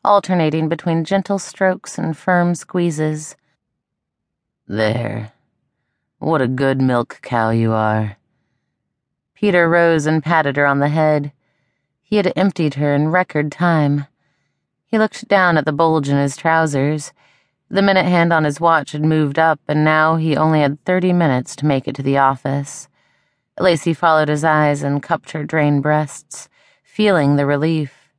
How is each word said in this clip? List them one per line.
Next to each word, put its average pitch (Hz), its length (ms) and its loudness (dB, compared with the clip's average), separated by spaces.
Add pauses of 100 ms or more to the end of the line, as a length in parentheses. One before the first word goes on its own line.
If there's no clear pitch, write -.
alternating 165 640 0
between 165 340 -2
gentle 196 340 -4
strokes - 600 -4
and 160 180 -6
firm 175 380 0
squeezes. 156 800 -4 (1300)
"There. 110 640 -2 (880)
What 156 200 0
a 131 60 0
good 131 340 0
milk 127 420 0
cow 113 280 -2
you 113 220 0
are." 107 440 -2 (1160)
Peter 175 340 2
rose 165 380 2
and 156 160 0
patted 151 340 0
her 143 100 2
on 139 120 2
the 143 120 2
head. 151 420 0 (680)
He - 160 -2
had 185 180 0
emptied 170 380 0
her 143 200 0
in 147 140 2
record 156 420 0
time. 147 560 0 (800)
He - 100 -2
looked 214 300 -2
down 180 320 2
at 143 60 0
the 151 80 -2
bulge 160 360 0
in 143 80 2
his 139 200 -2
trousers. 151 760 -2 (560)
The 196 140 0
minute 190 240 2
hand 170 260 2
on 160 120 2
his 147 160 -4
watch 165 320 0
had 147 120 -4
moved 156 360 0
up, 160 260 2
and 151 180 0
now 156 300 2
he 160 220 0
only 156 240 2
had 147 240 -2
thirty 180 280 0
minutes 147 440 0
to 147 100 -4
make 139 220 0
it - 80 -8
to 135 80 -10
the 139 140 0
office. 139 680 -2 (680)
Lacey 170 340 0
followed 156 360 2
his 151 160 -2
eyes 151 400 2
and 143 180 -2
cupped - 300 -6
her 156 100 -8
drained 147 400 0
breasts, - 680 -4 (360)
feeling 170 500 2
the 143 120 0
relief. 147 720 -4